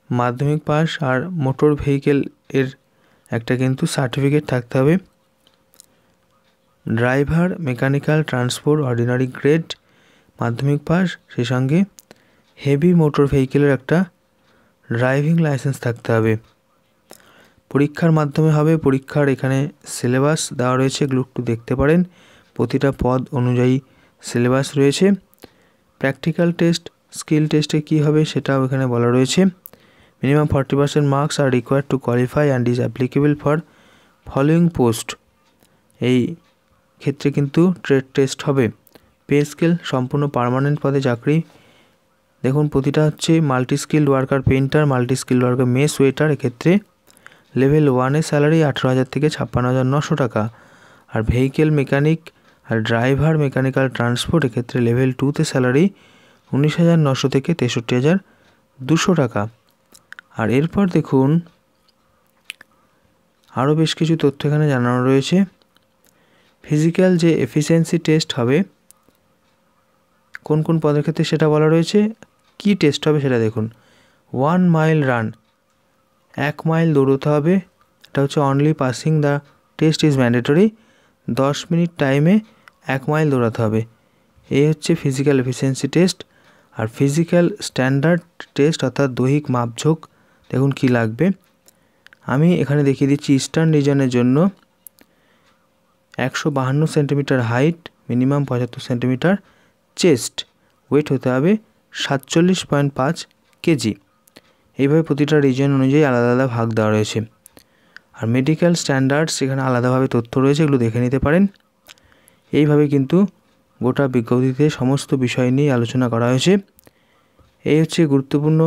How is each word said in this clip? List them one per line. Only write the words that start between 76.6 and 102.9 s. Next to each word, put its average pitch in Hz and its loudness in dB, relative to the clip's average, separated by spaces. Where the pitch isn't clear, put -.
মাইল 165 0
দৌড়তে 135 2
হবে, 151 0
এটা - -4
হচ্ছে 139 -2
only 143 2
passing 135 -2
the 143 2
test 156 0
is 143 2
mandatory। 123 2
দশ 135 -2
মিনিট 170 0
টাইমে 143 2
এক 131 -4
মাইল 156 0
দৌড়াতে 120 0
হবে, 110 0
এই 143 4
হচ্ছে 156 -4
ফিজিক্যাল 139 0
এফিসিয়েন্সি 131 -4
টেস্ট। 170 2
আর 113 -2
ফিজিক্যাল 165 0
স্ট্যান্ডার্ড 139 0
টেস্ট 151 2
অর্থাৎ 135 0
দৈহিক 143 0
মাপঝোঁক 120 -2
দেখুন 135 0
কী 135 0
লাগবে। 117 -2
আমি 151 2
এখানে 143 0
দেখিয়ে 135 0
দিচ্ছি 143 -2
ইস্টার্ন 160 -2
রিজনের 139 2
জন্য 127 2
একশো - -6
বাহান্ন 135 0
সেন্টিমিটার 139 0
হাইট, 139 0
মিনিমাম 131 0
পঁচাত্তর 123 -4
সেন্টিমিটার 127 0
চেস্ট, 147 0
ওয়েট 147 0
হতে 131 -4
হবে 147 0
সাতচল্লিশ 170 0
পয়েন্ট 143 0